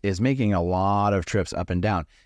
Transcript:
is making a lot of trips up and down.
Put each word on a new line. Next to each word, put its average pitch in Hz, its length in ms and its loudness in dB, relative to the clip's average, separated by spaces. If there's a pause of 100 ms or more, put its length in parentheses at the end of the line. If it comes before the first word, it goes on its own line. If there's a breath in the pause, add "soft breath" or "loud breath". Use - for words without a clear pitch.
is 95 160 0
making 123 340 2
a 90 80 2
lot 98 520 2
of 92 120 0
trips - 280 -2
up - 160 -4
and 90 120 -2
down. 92 240 -2 (200 soft breath)